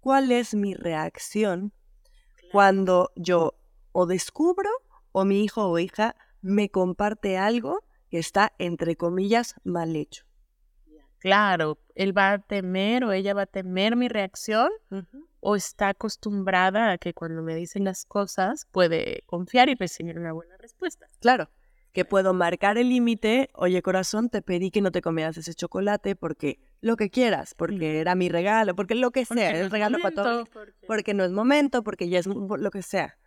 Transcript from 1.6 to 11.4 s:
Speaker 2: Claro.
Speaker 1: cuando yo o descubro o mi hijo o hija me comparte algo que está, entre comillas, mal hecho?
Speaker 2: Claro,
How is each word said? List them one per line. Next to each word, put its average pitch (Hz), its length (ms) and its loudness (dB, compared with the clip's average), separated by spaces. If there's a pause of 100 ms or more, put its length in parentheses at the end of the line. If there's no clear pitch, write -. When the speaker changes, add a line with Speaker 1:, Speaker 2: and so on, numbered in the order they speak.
Speaker 2:
Claro. - 160 -20
Speaker 1:
cuando 190 640 6
yo 170 380 2 (380)
o 180 120 4
descubro 339 640 0 (440)
o 190 120 2
mi 196 200 2
hijo 208 220 -2
o 170 120 0
hija 208 360 -2 (280)
me 202 260 0
comparte 190 720 -2
algo 240 420 0 (300)
que 170 80 -4
está, 196 400 2
entre 170 380 -2
comillas, 196 580 0 (100)
mal 170 320 -4
hecho? - 280 -10 (960)
Speaker 2:
Claro, 185 600 2 (160)